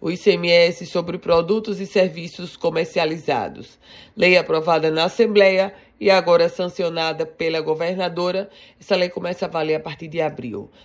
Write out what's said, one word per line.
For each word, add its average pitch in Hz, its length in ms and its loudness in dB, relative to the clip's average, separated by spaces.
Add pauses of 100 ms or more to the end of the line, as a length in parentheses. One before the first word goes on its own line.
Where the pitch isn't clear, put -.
o - 80 -6
I 180 80 -4
C - 160 4
M 175 160 0
S 170 380 4
sobre 175 320 -4
produtos 180 600 0
e 196 60 -8
serviços 175 720 -4
comercializados. 160 1200 -4 (400)
Lei 180 200 6
aprovada 160 520 2
na 160 160 0
Assembleia 196 720 4 (240)
e 196 120 2
agora 175 380 4
sancionada 165 760 -4
pela 160 340 -4
governadora. 175 880 -4 (320)
Essa - 140 -2
lei 180 140 2
começa 175 380 -6
a - 20 -2
valer 156 260 -2
a 151 60 -2
partir 160 260 -12
de 160 140 -6
abril. 123 500 -6 (140)